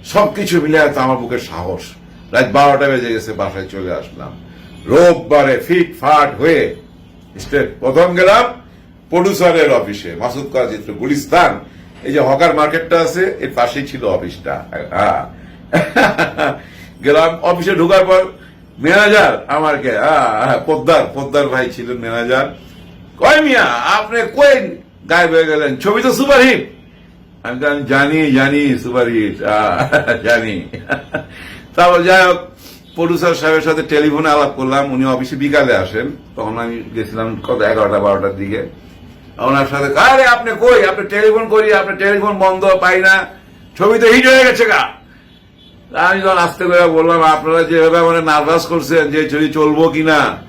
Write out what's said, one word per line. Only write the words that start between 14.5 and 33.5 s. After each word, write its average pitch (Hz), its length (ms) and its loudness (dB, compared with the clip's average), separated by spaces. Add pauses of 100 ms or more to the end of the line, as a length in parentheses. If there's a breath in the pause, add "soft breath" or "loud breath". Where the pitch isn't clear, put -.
হ্যাঁ। 90 540 -4 (1800 loud breath)
গেলাম, 160 380 2
অফিসে 175 340 -2
ঢোকার 185 300 4
পর 185 200 2 (540 loud breath)
ম্যানেজার 196 680 2
আমাকে, 143 440 -2
হ্যাঁ, 117 540 0
হ্যাঁ, 127 200 0
পোদ্দার, 156 480 2
পোদ্দার 139 340 -2
ভাই 127 240 -2
ছিলেন 120 260 -10
ম্যানেজার, 120 580 -4 (640 loud breath)
"কই 302 240 4
মিয়া, 262 220 0
আপনি 190 580 -2
কই 254 560 2 (320)
গায়েব 170 220 2
হয়ে 160 140 2
গেলেন? 151 320 -2
ছবি 214 240 -2
তো 254 120 2
সুপারহিট।" 262 540 2 (760 soft breath)
আমি 123 160 -8
তো, 147 120 0
"আমি 143 120 -4
জানি, 143 480 0
জানি 135 480 0
সুপারহিট, 117 640 -2
আহ, 107 800 -2
জানি।" 110 380 -2 (1120 loud breath)
তারপর 175 280 4
যাই 185 240 4
হোক, 175 100 2 (580 loud breath)
প্রডিউসার 170 400 0
সাহেবের 160 260 0